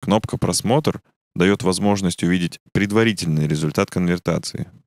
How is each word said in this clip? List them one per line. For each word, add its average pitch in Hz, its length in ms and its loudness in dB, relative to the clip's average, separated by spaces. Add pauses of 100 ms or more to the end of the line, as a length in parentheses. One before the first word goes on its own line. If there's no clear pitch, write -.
Кнопка 104 360 0
"Просмотр" 104 640 0 (320)
дает 95 300 2
возможность 95 600 0
увидеть 87 360 0 (140)
предварительный 98 760 2
результат 78 420 0
конвертации. 87 800 -2 (180)